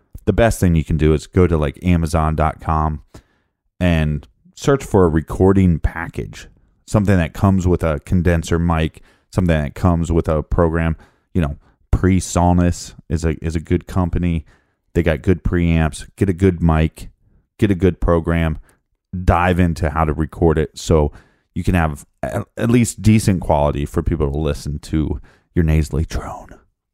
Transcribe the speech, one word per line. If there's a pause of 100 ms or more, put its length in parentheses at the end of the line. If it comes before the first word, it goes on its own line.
(260)
The
best
thing
you
can
do
is
go
to,
like,
Amazon
dot
com (760)
and (280)
search
for
a
recording
package, (380)
something
that
comes
with
a
condenser
mic, (300)
something
that
comes
with
a
program. (380)
You
know, (340)
PreSonus (160)
is
a,
is
a
good
company. (480)
They
got
good
preamps.
Get
a
good
mic, (480)
get
a
good
program, (640)
dive
into
how
to
record
it
so (440)
you
can
have (160)
a-, (120)
at
least
decent
quality
for
people
to
listen
to (340)
your
nasally
drone. (440)